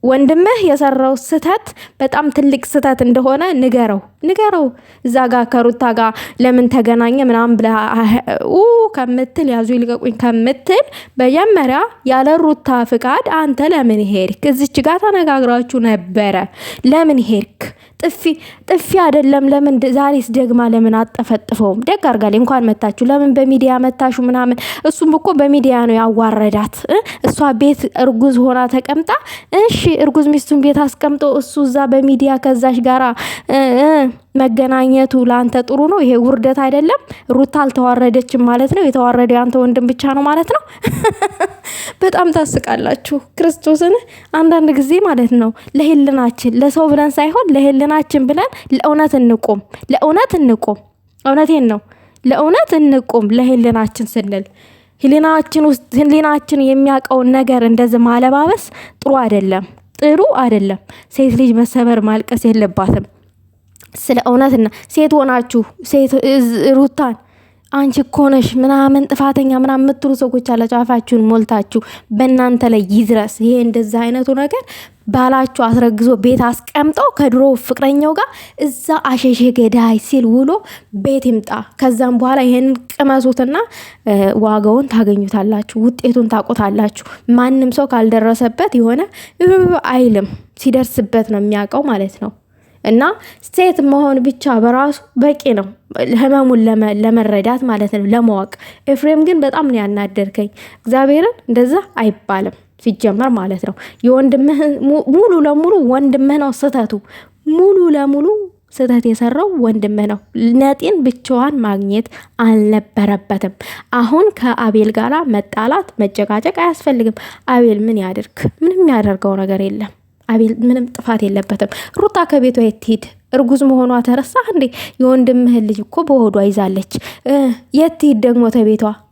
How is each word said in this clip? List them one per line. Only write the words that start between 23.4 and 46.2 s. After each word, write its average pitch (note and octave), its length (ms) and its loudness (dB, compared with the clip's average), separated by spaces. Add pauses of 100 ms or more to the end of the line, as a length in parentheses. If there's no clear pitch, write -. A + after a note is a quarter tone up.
መታችሁ B3+ 420 -2
ምናምን? B3 360 -2 (280)
እሱም D#4 280 0
እኮ D#4+ 200 -2
በሚዲያ C#4 500 2
ነው A#3 120 2
ያዋረዳት፣ G#3+ 800 0 (100)
እ? F4 120 0 (260)
እሷ - 160 -2 (140)
ቤት C#4 280 0 (140)
እርጉዝ B3+ 420 0
ሆና B3+ 220 0 (100)
ተቀምጣ፣ C#4+ 400 -4 (480)
እሺ፣ G#4+ 220 2 (160)
እርጉዝ D4 320 2
ሚስቱን D4 340 0
ቤት C#4+ 180 2
አስቀምጦ C#4+ 440 -2 (120)
እሱ C#4 260 -4
እዛ C4 160 0 (100)
በሚዲያ C4+ 520 2
ከዛሽ C4 420 0
ጋራ፣ B3+ 220 0 (440)
እ፣ C4+ 120 0 (200)
እ፣ D4 100 4 (480)
መገናኘቱ C4 760 2 (100)
ለአንተ B3 380 0
ጥሩ B3+ 260 -4
ነው? G4 120 0
ይሄ B3+ 200 2
ውርደት C4 400 0
አይደለም? D4 420 0 (280)
ሩታ C4 300 0
አልተዋረደችም B3 840 0
ማለት A#3+ 280 0
ነው? F#4+ 120 0
የተዋረደው A#3+ 540 2
ያንተ B3 200 -2
ወንድም B3 300 0
ብቻ B3 240 -4
ነው C#4 120 -2
ማለት D#4 280 -2
ነው? D5+ 100 0 (220)
<laughs> - 680 -4 (500)
በጣም F#4 320 0
ታስቃላችሁ። - 840 -4 (160)
ክርስቶስን E4 600 0 (400)
አንዳንድ D#4+ 380 2
ጊዜ C4+ 200 0 (100)
ማለት B3+ 300 0
ነው A#3 180 2 (260)
ለህልናችን፣ C#4 800 0